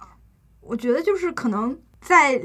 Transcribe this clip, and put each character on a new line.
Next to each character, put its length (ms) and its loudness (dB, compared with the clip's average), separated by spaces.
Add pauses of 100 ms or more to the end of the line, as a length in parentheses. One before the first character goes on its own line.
(600)
我 160 -8
觉 160 -2
得 100 0
就 140 0
是 160 -4
可 180 -4
能 280 -2 (240)
在 440 4